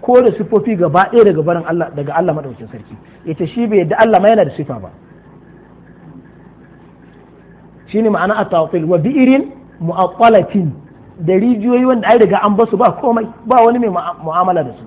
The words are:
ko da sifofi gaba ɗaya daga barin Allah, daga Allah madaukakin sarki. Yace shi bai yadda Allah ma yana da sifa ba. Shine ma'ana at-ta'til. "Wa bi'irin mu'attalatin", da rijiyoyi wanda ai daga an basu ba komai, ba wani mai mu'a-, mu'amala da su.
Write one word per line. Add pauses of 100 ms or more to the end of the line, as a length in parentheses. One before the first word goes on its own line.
ko
da
sifofi
gaba
ɗaya
daga
barin
Allah,
daga
Allah
madaukakin
sarki. (300)
Yace
shi
bai
yadda
Allah
ma
yana
da
sifa
ba. (3000)
Shine
ma'ana
at-ta'til.
"Wa
bi'irin (360)
mu'attalatin", (480)
da
rijiyoyi
wanda
ai
daga
an
basu
ba (100)
komai, (200)
ba
wani
mai
mu'a-,
mu'amala
da
su.